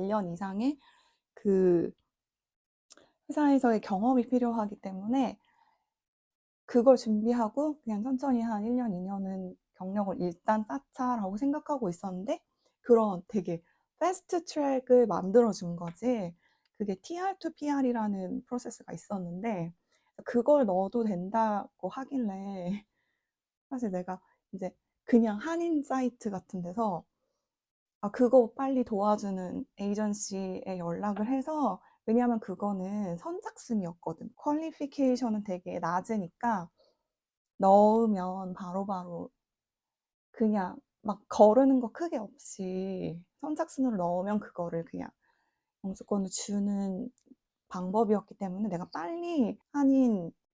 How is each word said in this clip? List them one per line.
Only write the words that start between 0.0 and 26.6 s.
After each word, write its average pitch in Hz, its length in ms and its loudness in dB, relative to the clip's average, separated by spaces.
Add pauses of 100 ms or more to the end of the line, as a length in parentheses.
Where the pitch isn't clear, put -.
년 202 260 0
이상의 202 460 -2 (560)
그 185 560 4 (1400)
회사에서의 269 520 4
경험이 240 460 2
필요하기 233 540 0
때문에 208 580 -2 (1300)
그걸 247 320 6
준비하고 240 880 0
그냥 214 200 -4
천천히 262 380 0
한 220 220 -4
일 240 120 -2
년, 233 180 -2
이 180 80 -6
년은 190 540 -6 (200)
경력을 196 460 -4
일단 214 460 -2
쌓자라고 247 680 -4
생각하고 277 520 -2
있었는데 190 520 -6 (400)
그런 220 460 4
되게 170 340 -2 (380)
패스트 349 460 -2
트랙을 262 640 4
만들어준 185 680 2
거지. 175 580 -4 (440)
그게 202 180 -4
티알 370 440 -6
to 330 140 -6
피알이라는 240 920 -2
프로세스가 - 480 -10
있었는데 180 800 -6 (520)
그걸 254 400 4
넣어도 196 380 0
된다고 208 880 -2
하길래 196 960 -6 (840)
사실 240 220 -4
내가 185 300 -6 (320)
이제 180 180 -8 (340)
그냥 226 340 4
한인 330 440 -2
사이트 254 480 -4
같은 185 300 -8